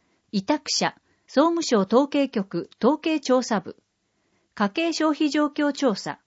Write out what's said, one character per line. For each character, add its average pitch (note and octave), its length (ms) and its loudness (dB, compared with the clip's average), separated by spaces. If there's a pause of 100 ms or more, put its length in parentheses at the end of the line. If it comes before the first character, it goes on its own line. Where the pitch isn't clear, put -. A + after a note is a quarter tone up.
(320)
ー。 G#3 60 -4
委 F#3+ 60 -2
託 G3+ 240 -2
者、 - 280 -2 (300)
総 D#4+ 260 2
務 E4+ 120 -2
省 A3+ 180 2
統 A#3 260 2
計 C#4+ 220 0
局 F#3+ 400 -6 (100)
統 D4 200 2
計 D#4+ 200 -2
調 B3+ 220 2
査 A3+ 180 -2
部。 - 180 -10 (760)
家 G3+ 160 0
計 E4 240 -2
消 D#4 180 0
費 D4+ 180 0
状 D4 180 0
況 D4 240 -2
調 C4+ 240 0
査。 - 320 -10